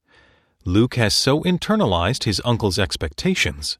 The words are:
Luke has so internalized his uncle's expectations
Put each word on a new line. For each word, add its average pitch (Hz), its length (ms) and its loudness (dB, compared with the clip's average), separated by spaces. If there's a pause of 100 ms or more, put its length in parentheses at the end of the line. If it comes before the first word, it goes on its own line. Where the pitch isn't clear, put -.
(640)
Luke 104 320 2
has 110 180 2
so 143 280 2
internalized 151 840 0
his 101 220 0
uncle's 107 340 0
expectations - 1000 -4